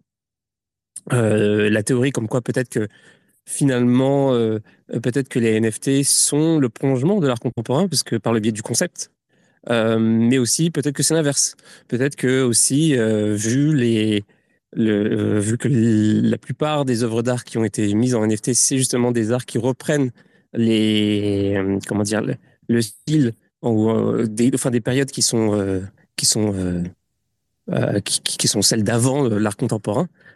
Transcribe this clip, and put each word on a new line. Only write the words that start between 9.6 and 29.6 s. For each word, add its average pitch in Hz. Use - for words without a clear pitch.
euh, 113
mais 113
aussi 135
peut-être 147
que -
c'est 151
l'inverse. 151
Peut-être 131
que 131
aussi, 139
euh, 107
vu 123
les, 107
le, 107
euh, -
vu 110
que 135
l-, 110
la 110
plupart 151
des 123
œuvres 117
d'art 120
qui -
ont 113
été 104
mises 123
en 107
N 110
F 104
T, 131
c'est -
justement 123
des 113
arts 123
qui -
reprennent 131
les, 104
euh, 98
comment 104
dire, 107
le, -
le 117
style, 135
ou, 110
euh, 113
des, 117
enfin, 131
des 120
périodes 135
qui -
sont, 110
euh, 98
qui -
sont, 107
euh, 90
euh, 117
qui, -
qui, -
qui -
sont 104
celles 113
d'avant, 127
euh, 110
l'art 107
contemporain. 117